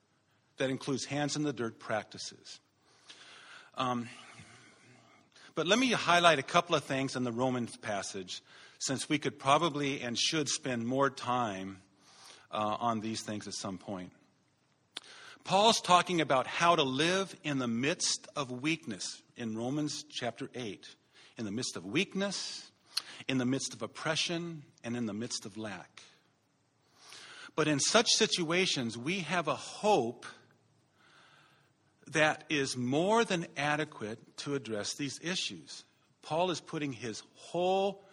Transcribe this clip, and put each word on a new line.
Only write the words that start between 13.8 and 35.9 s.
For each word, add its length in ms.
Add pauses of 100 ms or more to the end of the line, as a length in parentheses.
Paul's 380
talking 400
about 260
how 300
to 80
live 580
in 160
the 80
midst 680
of 160
weakness 680 (160)
in 220
Romans 500
chapter 460
eight, 320 (500)
in 80
the 60
midst 260
of 80
weakness, 840 (560)
in 120
the 60
midst 300
of 80
oppression, 800 (220)
and 120
in 100
the 60
midst 320
of 120
lack. 460 (1500)
But 100
in 140
such 300
situations, 840
we 240
have 280
a 80
hope 680 (1800)
that 420
is 280
more 480
than 320
adequate 800
to 160
address 400
these 260
issues. 600 (400)